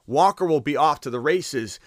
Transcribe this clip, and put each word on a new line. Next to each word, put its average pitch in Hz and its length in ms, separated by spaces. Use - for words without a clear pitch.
Walker 185 400
will 160 140
be 143 160
off 147 260
to - 80
the 120 120
races, 135 640